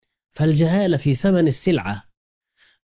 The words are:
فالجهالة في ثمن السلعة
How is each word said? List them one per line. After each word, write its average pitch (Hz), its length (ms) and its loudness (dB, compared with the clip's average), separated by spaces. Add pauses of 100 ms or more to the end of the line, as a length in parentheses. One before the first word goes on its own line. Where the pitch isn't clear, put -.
(320)
فالجهالة 165 640 0
في 139 180 -2
ثمن 175 340 2
السلعة 107 560 -4 (840)